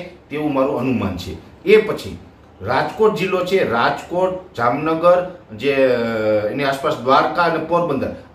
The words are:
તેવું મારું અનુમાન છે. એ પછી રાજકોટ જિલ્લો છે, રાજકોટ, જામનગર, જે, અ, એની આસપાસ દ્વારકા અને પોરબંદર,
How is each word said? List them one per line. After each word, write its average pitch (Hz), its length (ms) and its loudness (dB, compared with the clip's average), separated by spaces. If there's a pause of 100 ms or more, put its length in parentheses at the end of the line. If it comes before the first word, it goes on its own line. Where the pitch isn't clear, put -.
(300)
તેવું 147 240 -4
મારું 135 260 0
અનુમાન 104 360 -2
છે. - 480 -14
એ 196 120 6
પછી 156 420 -2 (440)
રાજકોટ 151 520 0
જિલ્લો 180 300 -2
છે, 185 200 2
રાજકોટ, - 920 -2
જામનગર, 160 840 2 (160)
જે, 135 180 0
અ, 113 760 2
એની 131 160 -2
આસપાસ 139 360 -2
દ્વારકા 143 420 2
અને 180 220 0
પોરબંદર, 147 500 -2 (200)